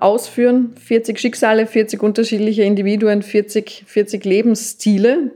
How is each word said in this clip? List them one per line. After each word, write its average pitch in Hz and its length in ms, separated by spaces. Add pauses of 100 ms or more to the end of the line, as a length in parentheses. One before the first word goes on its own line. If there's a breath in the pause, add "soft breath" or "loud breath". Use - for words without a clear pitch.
ausführen. 240 720
Vierzig 226 440
Schicksale, 220 480
vierzig 214 360
unterschiedliche 214 600
Individuen, 208 580
vierzig, 208 680
vierzig 202 380
Lebenstile. 220 1120